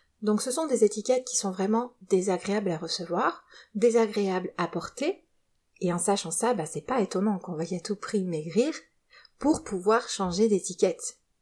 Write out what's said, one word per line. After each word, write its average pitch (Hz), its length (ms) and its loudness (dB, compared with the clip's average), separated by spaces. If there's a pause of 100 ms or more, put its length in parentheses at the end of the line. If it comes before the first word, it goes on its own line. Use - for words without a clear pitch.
(220)
Donc 214 200 0
ce 254 100 -4
sont 311 160 -2
des 233 160 4
étiquettes 254 420 2
qui - 120 -6
sont 190 140 -2
vraiment 214 420 0 (100)
désagréables 190 680 0
à 160 60 -2
recevoir, 175 640 -4 (320)
désagréables 208 800 2
à 175 100 0
porter, - 580 -4 (560)
et 180 120 2
en 175 40 -2
sachant 185 340 0
ça, 240 220 0
bah, 170 120 -2
c'est - 160 -8
pas 254 200 -2
étonnant 196 380 0
qu'on 175 160 -8
veuille 170 200 -4
à 180 40 -6
tout 202 160 -6
prix 196 280 -4
maigrir 180 500 0 (640)
pour 294 260 2
pouvoir 208 460 0
changer 190 380 2
d'étiquette. 185 680 0 (240)